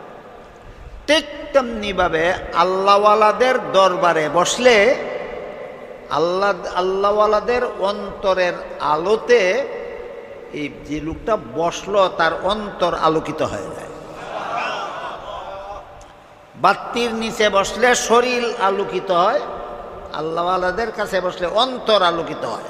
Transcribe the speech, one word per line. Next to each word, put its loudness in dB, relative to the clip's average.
ঠিক 0
তেমনিভাবে 0
আল্লাহওয়ালাদের 4
দরবারে 4
বসলে 6
আল্লাহ, 2
আল্লাহওয়ালাদের 2
অন্তরের 0
আলোতে 2
এই -6
যে -6
লোকটা -2
বসলো, 2
তার 4
অন্তর -2
আলোকিত 0
হয়ে -4
যায়। -12
বাতির 0
নিচে 0
বসলে 2
শরীর 2
আলোকিত 0
হয়, 4
আল্লাহওয়ালাদের -2
কাছে -2
বসলে -4
অন্তর 2
আলোকিত 0
হয়। -6